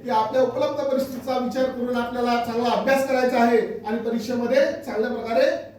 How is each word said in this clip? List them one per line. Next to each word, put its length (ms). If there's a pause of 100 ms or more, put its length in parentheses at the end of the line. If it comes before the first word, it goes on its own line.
की 60
आपल्या 320
उपलब्ध 420
परिस्थितीचा 540
विचार 260
करून 320
आपल्याला 400 (100)
चांगला 240
अभ्यास 380
करायचा 300
आहे 500
आणि 100
परीक्षेमध्ये 640 (240)
चांगल्या 240
प्रकारे 420 (280)